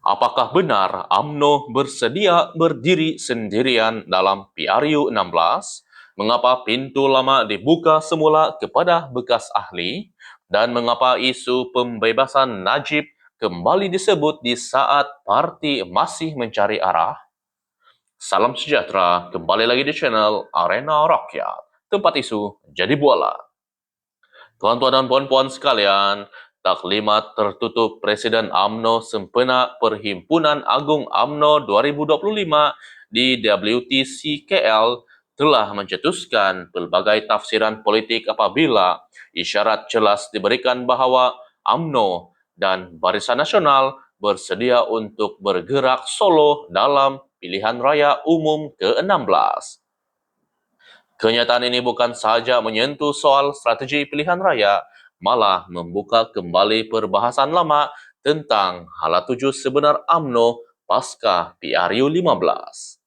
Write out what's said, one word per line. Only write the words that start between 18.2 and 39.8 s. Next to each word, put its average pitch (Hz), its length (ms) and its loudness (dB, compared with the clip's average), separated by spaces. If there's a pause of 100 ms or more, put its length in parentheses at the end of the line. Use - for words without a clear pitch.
sejahtera, 90 720 0
kembali 92 320 -2
lagi 127 240 0
di 147 80 -4
channel 107 560 0
Arena 139 560 0
Rakyat, - 800 -4
tempat 202 320 0
isu 104 480 -8
jadi 104 320 -2
buala. 87 320 4 (1300)
Tuan-tuan 123 320 2
dan 131 160 2
puan-puan 135 400 2
sekalian, 101 800 0 (340)
taklimat 104 720 0
tertutup 110 680 -2
Presiden 107 500 -2
umno 113 480 0
sempena 123 800 -2
Perhimpunan 113 840 0
Agung 143 420 0
umno 147 560 2
dua 101 160 4
ribu 143 240 -2
dua 156 160 0
puluh 208 220 -2
lima 151 320 2 (320)
di 123 340 0
W 107 460 0
T 135 180 0
C 147 400 -8
K 190 160 0
L 113 400 2 (320)
telah 120 400 2
mencetuskan 98 960 -2
pelbagai 92 560 0
tafsiran 107 560 -2
politik 110 480 0
apabila 107 720 2 (320)
isyarat 104 560 -2